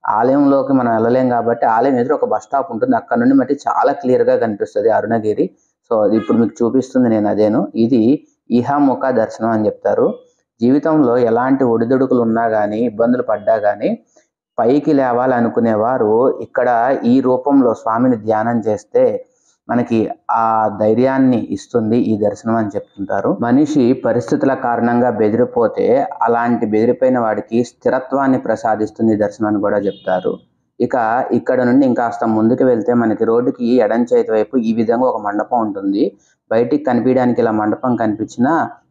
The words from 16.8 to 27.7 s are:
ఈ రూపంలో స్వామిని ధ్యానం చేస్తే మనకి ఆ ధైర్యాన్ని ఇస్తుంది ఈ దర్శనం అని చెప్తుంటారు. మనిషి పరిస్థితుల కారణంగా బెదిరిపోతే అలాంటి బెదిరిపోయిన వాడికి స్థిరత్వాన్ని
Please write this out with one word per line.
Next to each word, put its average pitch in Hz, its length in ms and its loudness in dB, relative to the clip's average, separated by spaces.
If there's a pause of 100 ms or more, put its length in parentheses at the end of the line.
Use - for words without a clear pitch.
ఈ 117 180 2
రూపంలో 127 520 2
స్వామిని 120 440 0
ధ్యానం 110 420 -2
చేస్తే 107 440 -2 (680)
మనకి 117 300 0 (320)
ఆ 113 140 0 (340)
ధైర్యాన్ని 127 600 2 (120)
ఇస్తుంది 110 460 -2 (140)
ఈ - 60 2
దర్శనం 104 380 -2
అని 107 200 -4
చెప్తుంటారు. 101 560 -4 (100)
మనిషి 135 420 2 (220)
పరిస్థితుల 131 480 0 (120)
కారణంగా 120 460 0
బెదిరిపోతే 110 760 0 (360)
అలాంటి 117 440 0
బెదిరిపోయిన 120 540 0
వాడికి 110 440 -2
స్థిరత్వాన్ని 131 760 -2